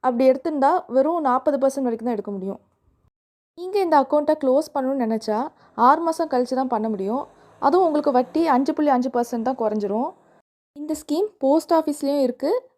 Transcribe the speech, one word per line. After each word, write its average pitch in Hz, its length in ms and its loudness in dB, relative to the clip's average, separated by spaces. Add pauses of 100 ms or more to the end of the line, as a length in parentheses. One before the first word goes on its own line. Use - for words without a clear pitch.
அப்படி 254 260 2
எடுத்திருந்தா 277 420 0 (240)
வெறும் 311 320 2
நாற்பது 269 340 0
பர்சன்ட் 269 260 0
வரைக்கும் 226 220 -4
தான் 220 80 -2
எடுக்க 202 180 -8
முடியும். 190 240 -8 (960)
நீங்க 370 180 -8 (100)
இந்த 311 160 2
அக்கவுண்ட்டை 294 400 0
க்ளோஸ் 269 320 2
பண்ணணும்னு 262 320 -2
நினைச்சா 220 320 -2 (500)
ஆறு 311 180 4
மாசம் 320 260 -2
கழிச்சு 254 280 -2
தான் 254 140 -2
பண்ண 214 180 -2
முடியும். 208 320 -4 (420)
அதுவும் 359 220 4
உங்களுக்கு 294 280 0
வட்டி 254 240 0 (140)
அஞ்சு 269 220 0
புள்ளி 294 180 2
அஞ்சு 247 200 0
பர்சன்ட் 240 340 -4
தான் 262 120 -4
குறைஞ்சிரும். 214 480 -2 (680)
இந்த 302 160 -8 (100)
ஸ்கீம் 359 260 -2 (140)
போஸ்ட் 311 340 2
ஆஃபீஸ்லயும் 294 500 0
இருக்கு 262 240 -4 (280)